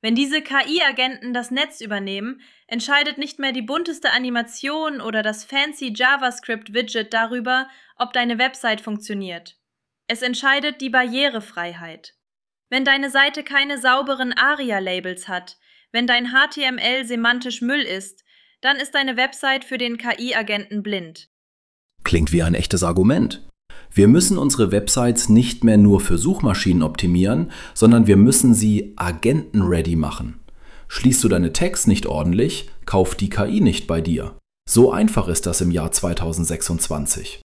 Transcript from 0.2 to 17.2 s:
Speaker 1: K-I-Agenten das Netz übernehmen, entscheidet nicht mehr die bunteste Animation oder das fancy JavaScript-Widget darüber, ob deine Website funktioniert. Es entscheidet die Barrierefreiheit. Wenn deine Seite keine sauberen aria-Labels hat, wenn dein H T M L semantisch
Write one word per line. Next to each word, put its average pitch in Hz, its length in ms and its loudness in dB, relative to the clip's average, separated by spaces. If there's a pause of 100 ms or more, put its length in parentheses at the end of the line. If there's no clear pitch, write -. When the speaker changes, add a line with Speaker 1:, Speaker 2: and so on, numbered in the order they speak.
Speaker 1:
K-I-Agenten 269 880 -2
das 240 160 -6
Netz 285 320 -6
übernehmen, 202 580 -8 (280)
entscheidet 285 500 -2
nicht 285 220 -10
mehr 269 120 -4
die 247 120 -6
bunteste 294 480 -4
Animation 254 920 -6
oder 220 220 -4
das 214 200 -4
fancy 277 520 -6
JavaScript-Widget 240 1160 -4
darüber, 247 560 -2 (300)
ob 240 160 -4
deine 240 240 -2
Website 240 420 -2
funktioniert. 202 760 -10 (500)
Es 233 140 -6
entscheidet 277 600 -2
die 269 80 -6
Barrierefreiheit. 220 1300 -4 (540)
Wenn 262 160 -2
deine 269 240 2
Seite 285 340 0
keine 277 360 -2
sauberen 254 540 0
aria-Labels 190 920 -2
hat, 180 300 -10 (340)
wenn 240 140 -2
dein 240 260 0
H 269 160 4
T 294 140 -8
M 262 160 -2
L 254 260 -2
semantisch 240 580 -2